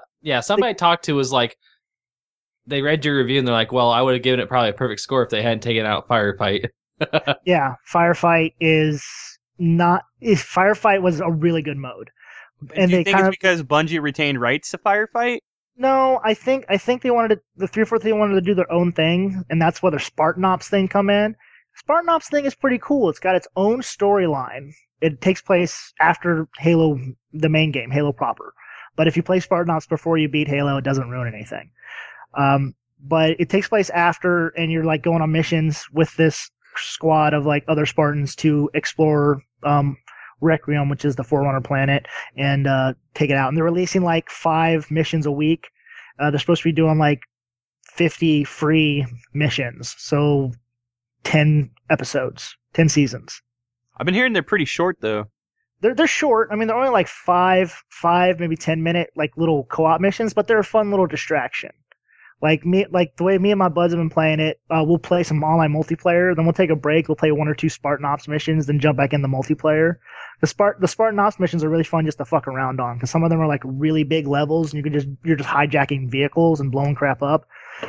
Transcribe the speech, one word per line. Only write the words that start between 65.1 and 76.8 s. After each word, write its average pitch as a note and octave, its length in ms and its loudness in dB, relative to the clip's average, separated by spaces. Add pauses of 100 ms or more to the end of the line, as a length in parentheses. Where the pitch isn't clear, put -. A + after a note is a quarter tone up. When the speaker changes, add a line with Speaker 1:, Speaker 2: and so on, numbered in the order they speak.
Speaker 2:
some D3+ 200 -2
online D#3+ 300 2
multiplayer, E3+ 640 0
then D#3+ 80 0
we'll E3 80 4
take F3 160 2
a D#3 80 2
break, D3+ 320 2
we'll D#3 80 0
play D#3 160 2
one D3+ 160 0
or D3+ 60 0
two D#3 160 -2
Spartan C#3+ 340 -4
Ops C#3+ 240 -4
missions, D#3 380 -2
then D3 120 0
jump C3+ 200 2
back C#3 160 2
in C#3+ 80 0
the C3+ 60 0
multiplayer. D#3 640 0 (480)
The D#3+ 40 2
Spart-, G3+ 320 0
the F#3 80 0
Spartan A3 320 0
Ops G#3 220 2
missions E3+ 240 0
are D#3 60 0
really E3 120 2
fun D#3+ 220 0
just D3+ 140 -4
to C3+ 80 -6
fuck D3+ 200 -2
around C3 320 -4
on, A#2+ 200 -6
'cause B2 100 -6
some E3 160 0
of E3 60 2
them E3 100 0
are, D#3 60 0
like, C#3+ 180 -2
really D3+ 400 0
big D3 220 -2
levels, D3+ 440 0
and D3 60 -8
you D3 60 -6
can D3 100 -4
just, C#3+ 160 -2 (160)
you're E3 120 2
just C#3 120 -6
hijacking C#3+ 640 0
vehicles D3 500 2
and C#3 100 -2
blowing C#3 240 0